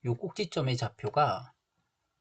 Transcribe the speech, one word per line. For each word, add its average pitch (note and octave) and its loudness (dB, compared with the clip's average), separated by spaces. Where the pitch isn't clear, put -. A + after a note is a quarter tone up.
요 A#2+ 2
꼭지점의 D#3 -2
좌표가, A2 0